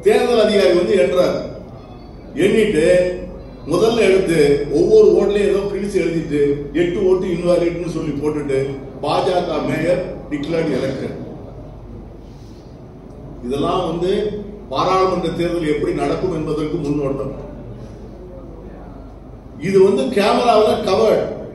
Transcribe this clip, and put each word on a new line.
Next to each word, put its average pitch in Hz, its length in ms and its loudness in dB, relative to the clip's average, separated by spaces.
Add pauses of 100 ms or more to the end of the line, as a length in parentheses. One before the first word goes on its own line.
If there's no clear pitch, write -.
தேர்தல் 240 400 4
அதிகாரி 185 340 4
வந்து 202 240 2
எண்ணுறாரு. - 360 2 (1040)
எண்ணிட்டு 202 420 4 (840)
முதல்ல 220 360 2
எடுத்து 165 320 4 (400)
ஒவ்வொரு 214 280 8 (120)
ஓட்டுலயும் 202 320 2
ஏதோ 196 100 2 (100)
கிழிச்சு 196 320 -2
எழுதிட்டு 151 380 0 (400)
எட்டு 175 260 0
ஓட்டு 185 180 4 (100)
இன்வாலிட்னு 170 600 0
சொல்லி 151 240 -4
போட்டுட்டு 143 400 -2 (460)
பாஜக 175 520 0 (120)
மேயர் 170 320 0 (280)
டிக்ளேர்டு 160 480 -2
எலெக்டட். 127 400 -4 (2250)
இதெல்லாம் 165 420 -2
வந்து 170 220 0 (600)
பாராளுமன்ற 180 560 2 (120)
தேர்தல் 170 340 0
எப்படி 156 180 0 (120)
நடக்கும் 160 340 -2
என்பதற்கு 151 480 -4
முன்னோட்டம். 139 500 -2 (2250)
இது 196 100 4 (100)
வந்து 254 160 2 (120)
கேமராவுல 233 560 4 (160)
கவர்டு. 208 400 4 (280)